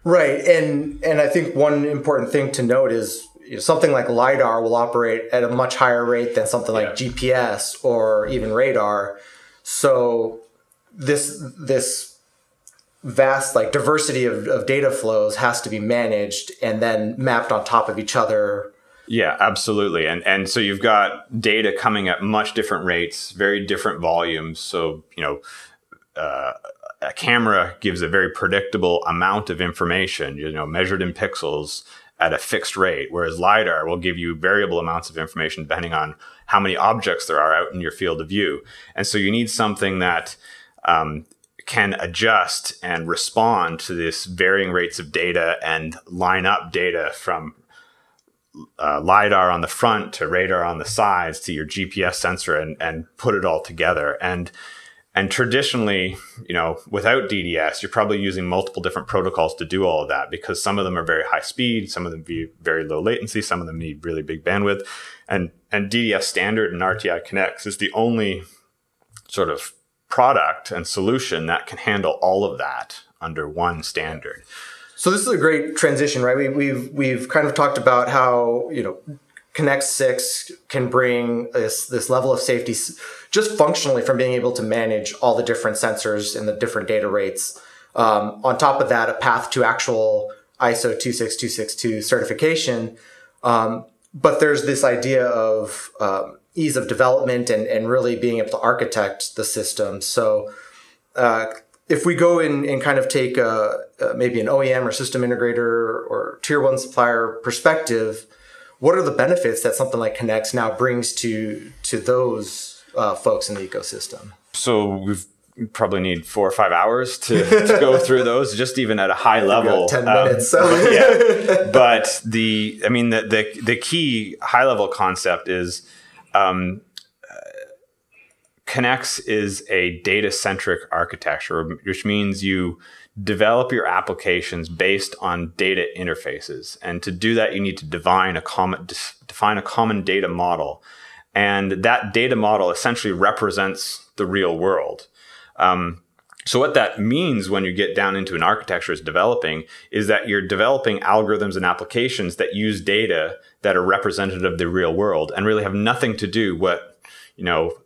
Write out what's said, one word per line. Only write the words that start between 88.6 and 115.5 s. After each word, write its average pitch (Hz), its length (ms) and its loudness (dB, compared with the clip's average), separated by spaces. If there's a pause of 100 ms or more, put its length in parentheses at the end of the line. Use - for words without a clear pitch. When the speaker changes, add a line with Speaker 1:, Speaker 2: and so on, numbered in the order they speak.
Speaker 1:
of - 80 0
that, 117 220 2
a - 40 -4
path 120 360 0
to 131 120 0
actual 110 720 0 (260)
iso 117 400 0
two 123 140 -2
six 117 240 -4
two 117 120 -4
six - 260 -6
two 110 260 -2
certification. 123 960 0 (460)
Um, 117 420 2 (300)
but 143 260 4
there's 147 240 4
this 143 200 0
idea 123 420 2
of, 110 640 -2 (100)
um, 98 380 -4 (160)
ease 151 220 0
of 127 120 -2
development 127 600 2
and, 107 180 0
and 110 200 0
really 123 280 0
being 117 220 0
able 107 120 -2
to 110 80 -2
architect 113 800 -2
the 107 80 -4
system. 101 560 -4
So, 107 520 0 (640)
uh, 113 320 2 (420)
if 151 160 0
we 170 100 2
go 170 240 4
in 143 300 0
and 131 140 -2
kind 139 160 2
of 131 100 0
take 127 300 0
a, 113 400 0 (220)
a, 123 140 0
maybe 120 260 0
an 107 80 -2
O 139 140 4
E 131 100 2
M 127 140 0
or 110 60 0
system 127 300 -2
integrator 120 360 0 (500)
or 113 340 -4
tier 147 180 2
one 135 180 4
supplier 120 640 0
perspective, 117 840 0 (540)
what 165 160 6
are 190 60 2
the 151 80 0
benefits 123 520 2
that 117 120 0
something 127 240 -2
like 113 180 -2
Connex 110 360 -2
now 113 220 0
brings 120 400 0
to, 110 580 -6 (120)
to 113 140 -4
those, 120 840 -2 (120)
uh, 104 180 0
folks - 340 0
in 104 60 -6
the 98 120 -8
ecosystem? - 680 -10 (200)
Speaker 2:
So 104 440 2
we've, 95 300 -4 (300)